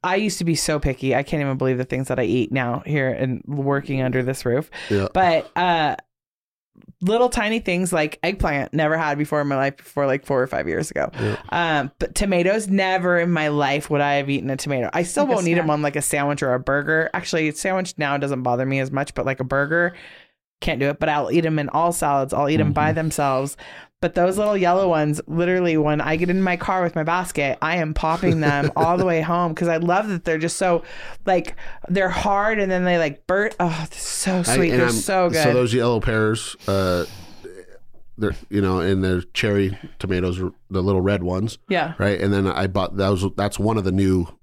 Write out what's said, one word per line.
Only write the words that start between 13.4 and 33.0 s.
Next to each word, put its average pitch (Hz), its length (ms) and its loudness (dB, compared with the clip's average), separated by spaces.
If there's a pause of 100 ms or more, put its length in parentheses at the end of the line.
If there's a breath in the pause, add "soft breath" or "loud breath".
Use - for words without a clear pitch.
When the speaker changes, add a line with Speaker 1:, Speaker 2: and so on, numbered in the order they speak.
Speaker 1:
life 147 420 0
would 147 100 2
I 143 140 2
have 139 160 0
eaten 135 200 -2
a 135 60 -2
tomato. 135 360 -2
I 175 100 0
still 294 220 0
Speaker 3:
Like 269 80 2
a - 40 4
Speaker 1:
won't 180 120 0
eat 165 100 2
'em 165 80 0
Speaker 3:
snack. 151 80 2
Speaker 1:
on, 147 80 -2
like, 147 140 -2
a 143 60 -2
sandwich 143 400 -2
or 131 120 2
a 127 60 0
burger. 147 540 0
Actually, 165 340 -2
a 147 40 -4
sandwich 185 460 -4
now 143 180 0
doesn't 139 260 -2
bother 123 240 0
me 135 140 0
as 135 100 -4
much, 143 240 -4
but, 127 120 -4
like, 131 140 -4
a 127 40 -2
burger, 151 500 0 (680 loud breath)
can't 151 200 -2
do 139 80 2
it. 147 100 -2
But 156 100 0
I'll 147 220 0
eat 165 160 4
'em 156 120 2
in 143 100 -2
all 170 240 2
salads. 139 400 0
I'll 143 160 2
eat 156 120 4
'em 151 120 2
by 151 160 2
Speaker 2:
Mm-hmm. 160 80 0
Speaker 1:
themselves. 143 600 -2 (460 loud breath)
But 170 120 -2
those 185 220 4
little 208 220 2
yellow 180 320 4
ones, 151 360 2
literally, 175 520 2
when 151 240 2
I 160 140 0
get 175 120 0
in 190 140 2
my 180 160 0
car 185 240 0
with 175 120 -2
my 160 80 -2
basket, 160 600 0
I 160 140 0
am 156 180 -2
popping 165 460 0
them 143 320 2
Speaker 2:
<laughs> - 40 -4
Speaker 1:
all 165 220 2
the 190 80 2
way 165 160 2
home 170 320 0
'cause 170 140 -2
I 165 100 0
love 180 300 0
that 180 160 -4
they're 165 140 0
just 160 200 -2
so, 175 240 2 (420 loud breath)
like, 185 320 0 (320 loud breath)
they're 185 220 2
hard 208 480 0
and 196 120 2
then 180 140 0
they, 175 140 2
like, 151 280 -2